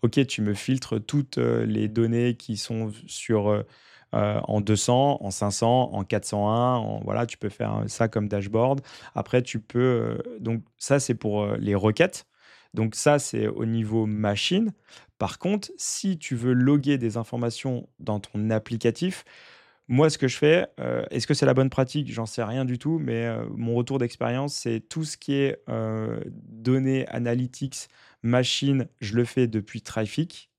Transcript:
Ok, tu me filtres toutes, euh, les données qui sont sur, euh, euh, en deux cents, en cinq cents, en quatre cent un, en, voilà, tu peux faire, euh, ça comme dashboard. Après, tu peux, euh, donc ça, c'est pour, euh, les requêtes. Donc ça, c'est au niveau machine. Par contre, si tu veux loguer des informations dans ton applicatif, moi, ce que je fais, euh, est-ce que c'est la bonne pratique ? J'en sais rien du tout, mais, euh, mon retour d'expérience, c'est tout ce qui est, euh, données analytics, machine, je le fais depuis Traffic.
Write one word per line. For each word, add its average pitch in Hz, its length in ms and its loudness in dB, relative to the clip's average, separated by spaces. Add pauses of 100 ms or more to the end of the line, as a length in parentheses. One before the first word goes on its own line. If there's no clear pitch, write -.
Ok, 127 240 2
tu - 160 -4
me 104 100 2
filtres 110 500 -2
toutes, 143 360 -2
euh, 117 260 2
les 107 220 0
données 117 480 0
qui 110 220 -8
sont 110 340 -6 (160)
sur, 104 420 0
euh, 104 140 2 (500)
euh, 104 300 0
en 107 180 0
deux 104 140 2
cents, 131 460 2
en 98 100 -6
cinq 104 200 -2
cents, 120 420 2
en 98 100 -4
quatre 104 220 -2
cent 104 240 0
un, 123 260 2
en, 107 280 -4
voilà, 107 220 -2
tu - 120 -14
peux 104 120 -6
faire, 107 280 -4
euh, 107 100 -2
ça 113 200 0
comme 107 200 -2
dashboard. 110 540 0 (340)
Après, 123 260 2
tu 123 180 -8
peux, - 200 -4
euh, 117 380 2 (220)
donc 113 240 -4 (140)
ça, 139 220 2
c'est 127 160 0
pour, 104 260 -2
euh, 104 160 -2
les 104 160 0
requêtes. 107 540 2 (480)
Donc 110 180 0
ça, 147 240 4
c'est 110 300 -2
au 107 180 -2
niveau 113 400 0
machine. 107 680 0 (460)
Par - 220 -2
contre, 202 380 -2
si - 420 -4
tu - 160 -6
veux 123 180 2
loguer 135 460 4
des 113 180 -2
informations 120 720 -4 (100)
dans 104 200 -4
ton 107 320 -4
applicatif, 117 720 0 (640)
moi, 143 220 6
ce 151 80 -2
que 131 120 2
je - 80 -4
fais, 156 300 4 (120)
euh, - 320 -2
est-ce 113 160 -4
que 151 60 2
c'est 143 120 4
la 131 80 8
bonne 131 160 6
pratique ? 131 440 -2
J'en 113 120 -4
sais 113 180 -6
rien 123 200 -2
du 123 160 -2
tout, 165 180 0
mais, 117 280 -2
euh, 113 200 -4 (100)
mon 117 200 0
retour 123 220 0
d'expérience, 123 580 -2
c'est 113 240 -2
tout 160 240 -6
ce 147 140 -8
qui - 160 -4
est, 139 360 0
euh, 110 520 -2 (100)
données 131 800 0
analytics, 123 800 -4 (340)
machine, 127 640 2 (140)
je 107 140 -6
le 120 100 4
fais 123 220 2
depuis 110 340 -4
Traffic. - 760 -4